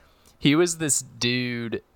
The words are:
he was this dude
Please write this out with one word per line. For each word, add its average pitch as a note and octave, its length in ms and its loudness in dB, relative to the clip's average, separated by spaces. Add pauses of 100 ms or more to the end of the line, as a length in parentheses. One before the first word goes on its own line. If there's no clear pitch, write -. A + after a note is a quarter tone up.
(400)
he D3 160 4
was E3+ 240 2
this D3 240 0 (160)
dude A#2+ 640 -4 (120)